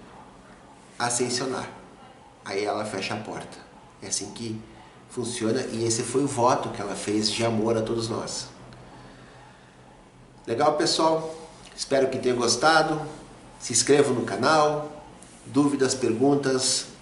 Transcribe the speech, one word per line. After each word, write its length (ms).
ascensionar. 680
Aí 200
ela 200
fecha 300
a 40
porta. 400
É 60
assim 240
que 280
funciona 540
e 120
esse 180
foi 220
o 40
voto 420
que 100
ela 140
fez 360
de 140
amor 320
a 60
todos 260
nós. 400
Legal, 280
pessoal? 600
Espero 340
que 100
tenham 180
gostado. 640
Se 140
inscrevam 400
no 120
canal. 680
Dúvidas, 480
perguntas, 920